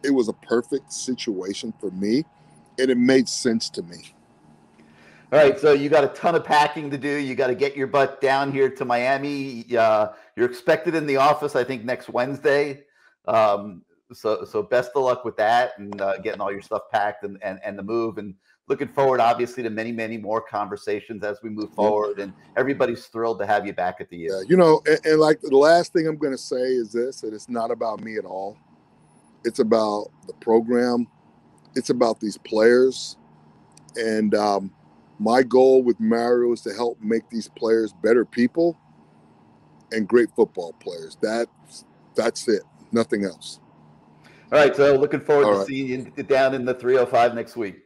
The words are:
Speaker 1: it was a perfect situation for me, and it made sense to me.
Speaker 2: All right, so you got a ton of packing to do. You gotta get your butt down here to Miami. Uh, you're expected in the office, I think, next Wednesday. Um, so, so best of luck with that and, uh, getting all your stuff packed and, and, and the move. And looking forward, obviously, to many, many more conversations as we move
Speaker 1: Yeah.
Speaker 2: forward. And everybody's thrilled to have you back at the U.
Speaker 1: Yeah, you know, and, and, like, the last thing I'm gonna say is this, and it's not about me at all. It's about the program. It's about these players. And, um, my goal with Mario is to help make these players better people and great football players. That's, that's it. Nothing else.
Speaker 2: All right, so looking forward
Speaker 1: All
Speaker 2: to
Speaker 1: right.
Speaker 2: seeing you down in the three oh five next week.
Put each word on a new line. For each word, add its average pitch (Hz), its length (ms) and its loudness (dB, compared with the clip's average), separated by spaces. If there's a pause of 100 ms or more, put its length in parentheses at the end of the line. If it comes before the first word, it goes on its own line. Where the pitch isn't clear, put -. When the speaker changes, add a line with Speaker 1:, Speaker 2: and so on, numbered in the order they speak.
Speaker 1:
it 139 80 0
was 123 160 2
a 107 60 -6
perfect - 600 -4
situation 107 840 -8
for 95 120 -8
me, 104 320 -2 (560)
and 131 100 2
it 123 80 2
made 127 300 4
sense - 440 -2
to 92 120 -12
me. - 320 -20 (1160)
Speaker 2:
All 131 60 4
right, 143 220 6
so 147 140 6
you 139 160 2
got 147 140 6
a 139 40 2
ton 170 260 -2
of 160 100 0
packing 147 460 0
to 143 80 -6
do. 143 200 -4
You 131 180 -6
gotta 127 180 0
get 139 240 -2
your 135 80 -2
butt 131 340 0
down 139 320 0
here 135 180 2
to 135 160 -8
Miami. 135 800 -4 (120)
Uh, 107 300 4 (280)
you're 120 120 0
expected 160 480 -2
in 156 100 -4
the 139 120 -2
office, 147 380 2
I 123 80 2
think, 117 200 -6
next 123 260 -8
Wednesday. 139 760 -2 (440)
Um, 104 560 0 (280)
so, 110 320 -4
so 107 200 -6
best 123 320 -2
of 135 80 2
luck 123 200 0
with 110 140 -8
that 120 400 0
and, 101 240 -12
uh, 98 160 -4
getting 98 240 -8
all 98 100 -4
your 98 120 -12
stuff 104 280 -6
packed 104 320 -4
and, 101 200 -12
and, 95 200 -8
and 101 140 -10
the 98 60 -12
move. 113 340 -4
And 101 160 -14 (340)
looking 135 200 -6
forward, 131 320 0
obviously, 120 420 0
to 113 80 -6
many, 113 220 -6
many 113 260 -8
more 107 240 -6
conversations 104 840 -8
as 104 200 -6
we 110 80 -10
move 104 180 -10
Speaker 1:
Yeah. - 60 -20
Speaker 2:
forward. 104 440 0
And 101 140 -10 (240)
everybody's 123 480 -2
thrilled 113 320 -4
to 101 80 -6
have 101 220 -2
you 95 60 -10
back 90 260 -4
at - 100 -14
the 87 80 -18
U. 85 160 -8
Speaker 1:
Yeah, 95 160 -8
you 180 80 6
know, 160 300 6
and, 151 180 2
and, 156 140 4
like, 156 220 4
the 135 140 -2
last 160 380 6
thing 160 140 0
I'm 156 100 -4
gonna 139 220 -4
say - 180 -6
is 127 340 -2
this, 120 300 -4
and 110 120 -8
it's 104 160 -18
not 117 200 -4
about 113 320 -6
me 110 160 -10
at 98 80 -8
all. 95 320 -12 (880)
It's 117 140 -4
about 107 480 0 (180)
the - 80 -16
program. 120 720 0 (680)
It's 131 160 -4
about 120 280 0
these 104 200 -6
players. 120 760 2 (800)
And, 110 380 -2
um, 101 380 0 (480)
my 117 240 4
goal 131 400 6
with 113 160 0
Mario 120 540 2
is 110 80 -6
to 104 120 -8
help 113 280 -4
make 110 280 -2
these 113 200 -8
players 113 520 0
better 113 220 4
people 165 540 0 (1120)
and 110 160 -4
great 113 280 2
football 90 440 -2
players. 82 420 -16
That's, - 600 -8 (320)
that's 113 320 -4
it. 104 160 0 (280)
Nothing 110 340 -2
else. - 340 -12 (920)
Speaker 2:
All 135 60 4
right, 143 180 4
so 143 200 6
looking 143 240 0
forward 143 260 4
Speaker 1:
All 107 60 4
Speaker 2:
to 101 80 4
Speaker 1:
right. 95 80 -4
Speaker 2:
seeing 131 480 -6
you 139 80 -10
down 135 320 2
in 123 100 -6
the 127 80 -2
three 127 240 0
oh 123 80 4
five 120 300 2
next 117 200 -10
week. 101 300 -8